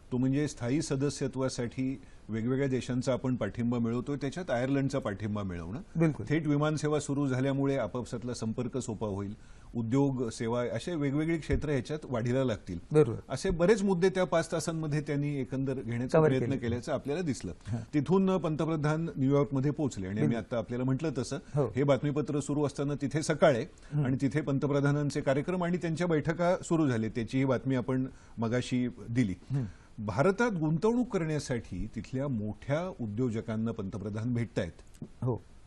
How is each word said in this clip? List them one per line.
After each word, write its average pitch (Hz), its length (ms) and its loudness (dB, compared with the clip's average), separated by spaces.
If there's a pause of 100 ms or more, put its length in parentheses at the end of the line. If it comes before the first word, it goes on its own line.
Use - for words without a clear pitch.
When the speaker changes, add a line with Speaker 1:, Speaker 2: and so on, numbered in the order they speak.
(120)
Speaker 1:
तो 131 40 0
म्हणजे 135 320 2
स्थायी 135 340 -2
सदस्यत्वासाठी 131 1200 -2 (260)
वेगवेगळ्या 123 400 0
देशांचा 127 440 0
आपण 127 240 0
पाठिंबा 117 420 0
मिळवतोय, 120 380 0
त्याच्यात 143 340 -6
आयर्लंडचा 135 480 2
पाठिंबा 104 440 -2
मिळवणं. 90 380 -6 (160)
Speaker 2:
बिलकुल. 151 320 2
Speaker 1:
थेट 156 180 0
विमानसेवा 151 540 2
सुरू 143 260 0
झाल्यामुळे 135 500 2
आपापसातला 120 580 -4
संपर्क 113 440 -4
सोपा 113 280 -4
होईल, 101 540 -6 (160)
उद्योग, 127 520 2
सेवा 120 340 -2
असे 117 320 -2
वेगवेगळी 156 440 0
क्षेत्र - 300 -2
ह्याच्यात 147 360 -2
वाढीला 123 400 0
लागतील. 98 340 -2 (140)
Speaker 2:
बरोबर. 131 260 6 (100)
Speaker 1:
असे 190 220 -2
बरेच 185 320 4
मुद्दे 190 260 4
त्या 185 160 2
पाच 165 280 2
तासांमध्ये 160 480 -2
त्यांनी 143 400 0
एकंदर 135 340 -2
घेण्याचा 120 440 0
Speaker 2:
कव्हर 156 120 8
Speaker 1:
प्रयत्न 131 160 4
Speaker 2:
केले. 135 100 0
Speaker 1:
केल्याचं 120 360 -2
आपल्याला 135 300 -2
दिसलं. 123 300 -4 (140)
Speaker 2:
हां. 113 280 -4
Speaker 1:
तिथून 185 420 4
पंतप्रधान 160 800 0
न्यूयॉर्कमध्ये 139 540 4
पोहोचले 135 360 -2
आणि 101 140 -2
मी 151 60 4
Speaker 2:
बिलकुल. 117 180 0
Speaker 1:
आता 120 140 -4
आपल्याला 120 260 -2
म्हटलं 131 340 0
तसं 131 180 -4 (180)
Speaker 2:
हो. 135 220 0
Speaker 1:
हे 127 60 4
बातमीपत्र 147 580 2
सुरू 147 240 0
असताना 143 300 -2
तिथे 143 280 -2
सकाळ 160 300 6
आहे 113 140 0 (300)
Speaker 2:
हं. 147 80 2
Speaker 1:
आणि 131 160 2
तिथे 139 200 2
पंतप्रधानांचे 143 800 2
कार्यक्रम 151 440 0
आणि 175 120 0
त्यांच्या 165 300 0
बैठका 170 500 2
सुरू 160 320 2
झाले, 113 200 2
त्याचीही 123 360 0
बातमी 131 300 2
आपण 131 320 0 (320)
मगाशी 123 500 0 (220)
दिली. 117 240 2 (180)
Speaker 2:
हं. 135 120 0 (340)
Speaker 1:
भारतात 147 520 2
गुंतवणूक 185 640 2
करण्यासाठी 139 800 -2
तिथल्या 131 340 -4
मोठ्या 135 720 -4
उद्योजकांना 110 720 -2
पंतप्रधान 107 640 -4
भेटतायत. 107 720 -4 (180)
Speaker 2:
हो. 120 140 0 (300)